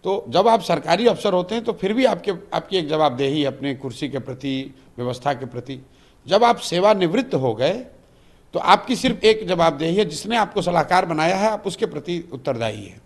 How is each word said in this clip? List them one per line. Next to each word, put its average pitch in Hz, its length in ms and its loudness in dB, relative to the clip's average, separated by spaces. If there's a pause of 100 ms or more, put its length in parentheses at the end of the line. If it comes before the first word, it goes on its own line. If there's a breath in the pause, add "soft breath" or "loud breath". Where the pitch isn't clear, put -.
तो 196 240 -2
जब 185 180 4
आप 226 140 4
सरकारी 175 460 0
अफसर 202 260 0
होते 180 220 -2
हैं 233 80 -4
तो 233 100 -4
फिर 190 200 -2
भी 254 120 2
आपके, 202 260 0 (220)
आपकी - 240 -2
एक 156 100 -2
जवाबदेही 143 580 0
अपने 127 300 -4
कुर्सी 131 340 -8
के 131 100 -6
प्रति, 135 540 -8 (240 soft breath)
व्यवस्था 127 360 -4
के 127 120 -8
प्रति। 123 340 -12 (460 soft breath)
जब 190 180 4
आप 233 180 4
सेवानिवृत्त 196 760 2
हो 127 180 0
गए 175 320 -2 (680 soft breath)
तो 170 60 -2
आपकी 202 360 4
सिर्फ 247 280 -2
एक 220 240 4
जवाबदेही 165 480 0
है, 208 100 2
जिसने 190 320 -4
आपको 202 240 0
सलाहकार 180 440 4
बनाया 165 300 0
है 208 140 2
आप 208 180 -4
उसके 202 180 -2
प्रति 165 380 -6 (100)
उत्तरदायी 117 500 -4
हैं। 92 220 -20